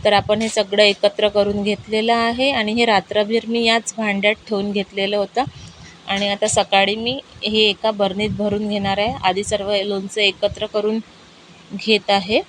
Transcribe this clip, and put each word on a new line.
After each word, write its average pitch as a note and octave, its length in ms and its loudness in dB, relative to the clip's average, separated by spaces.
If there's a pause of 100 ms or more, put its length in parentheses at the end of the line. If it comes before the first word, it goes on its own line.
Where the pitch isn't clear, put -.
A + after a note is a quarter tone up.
तर G#3 80 6
आपण G#3 280 2
हे A3+ 80 -2
सगळं G3+ 340 2
एकत्र G3+ 460 2
करून G3+ 340 0
घेतलेलं G#3+ 500 -2
आहे A#3 380 0
आणि A3 220 -2
हे A#3 120 2
रात्रभर G#3+ 640 0
मी A#3 160 0
याच A3+ 340 0
भांड्यात G#3 360 0
ठेवून G#3 380 -4
घेतलेलं G3+ 460 -2
होतं G#3 260 -2 (640)
आणि G3 220 -2
आता G3+ 180 -2
सकाळी G3+ 480 2
मी A#3+ 240 -4 (240)
हे G#3+ 160 0
एका G#3+ 320 2
बरणीत G3 380 -2
भरून G#3 400 -2
घेणार G3 280 -2
आहे. A3 160 -2 (100)
आधी F#3 200 0
सर्व G3+ 320 -2 (100)
लोणचं G3+ 360 -4
एकत्र G3+ 440 0
करून G#3+ 340 -2 (720)
घेत G#3 360 0
आहे G3+ 400 2